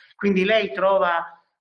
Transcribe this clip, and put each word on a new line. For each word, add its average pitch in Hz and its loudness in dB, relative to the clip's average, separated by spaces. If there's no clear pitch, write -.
Quindi 190 0
lei 202 0
trova, 185 0